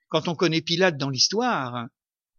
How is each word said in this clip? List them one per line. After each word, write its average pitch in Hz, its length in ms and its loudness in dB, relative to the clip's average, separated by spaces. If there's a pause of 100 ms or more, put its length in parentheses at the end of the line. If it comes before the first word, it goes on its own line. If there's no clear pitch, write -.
quand 160 200 -2
on 165 80 -2
connaît 165 240 2
Pilate 170 360 2
dans 139 140 -4
l'histoire 131 800 -2 (500)